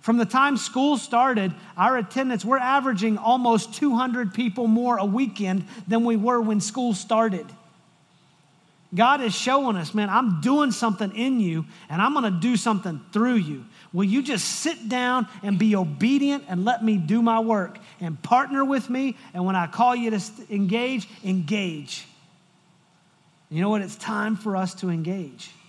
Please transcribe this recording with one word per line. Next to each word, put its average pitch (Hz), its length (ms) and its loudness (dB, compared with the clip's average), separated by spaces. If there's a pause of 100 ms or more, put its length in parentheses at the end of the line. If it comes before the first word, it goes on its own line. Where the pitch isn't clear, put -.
From 226 160 2
the 233 80 4
time 262 320 2
school 277 400 0
started, 233 560 0 (240)
our 240 220 4
attendance, 247 440 -2
we're 240 140 2
averaging 247 640 0
almost 233 560 2
two 285 200 0
hundred 247 380 0
people 240 340 -2
more 240 300 4
a 196 80 0
weekend 196 600 0 (200)
than 226 200 2
we 233 100 2
were 240 240 2
when 214 220 2
school 247 320 -2
started. 214 520 0 (1500)
God 247 260 4
is 233 140 -2
showing 254 420 0
us, 170 160 -6
"Man, 208 160 0
I'm 202 320 2
doing 269 320 2
something 202 420 -2
in 247 240 0
you, 165 280 0 (240)
and 165 100 -2
I'm 262 140 2
gonna 247 160 0
do 196 260 0
something 185 460 -2 (100)
through 240 220 2
you. 151 320 -2 (260)
Will 185 120 0
you 220 180 2
just 247 240 -4
sit 320 420 -6
down 247 400 0 (140)
and 196 160 0
be 214 180 4
obedient 269 720 0
and 180 160 -2
let 226 180 0
me 220 140 2
do 185 240 0
my 226 200 2
work 214 380 -2 (220)
and 165 220 -8
partner 269 420 2
with 269 240 0
me? 262 300 -4 (160)
And 180 100 -2
when 190 100 0
I 175 120 0
call 247 280 2
you 233 140 -2
to 220 80 0
s-, - 160 -6 (160)
engage, 220 580 -2 (160)
engage." 180 840 -4 (1400)
You 156 100 -4
know 196 80 2
what? 214 140 0
It's 196 140 -10
time 214 400 -4
for 208 200 -4
us 185 200 -2
to 185 120 -6
engage. 165 640 -6 (180)